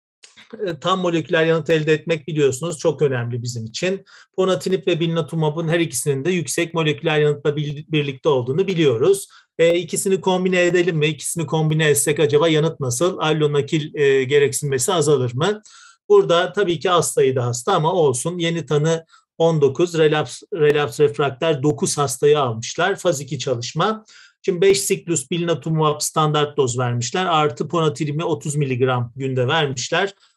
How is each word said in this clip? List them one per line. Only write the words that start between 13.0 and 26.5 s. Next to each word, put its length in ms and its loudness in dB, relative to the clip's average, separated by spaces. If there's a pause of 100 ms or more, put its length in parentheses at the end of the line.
Allonakil, 760 0
e, 300 2
gereksinmesi 680 0
azalır 420 2
mı? 280 -2 (460)
Burada 440 4
tabii 260 0
ki 120 -2
az 220 2
sayıda 340 2
hasta 260 -2
ama 200 2
olsun. 460 0
Yeni 280 -2
tanı 380 0 (340)
on 220 4
dokuz, 380 2
relaps, 440 0 (120)
relaps 460 2
refrakter 600 0
dokuz 360 0
hastayı 420 2
almışlar. 560 -2
Faz 240 -2
iki 180 -8
çalışma. 680 -4 (400)
Şimdi 160 0
beş 200 4
siklus 500 -4
bilinatumab 720 0
standart 560 0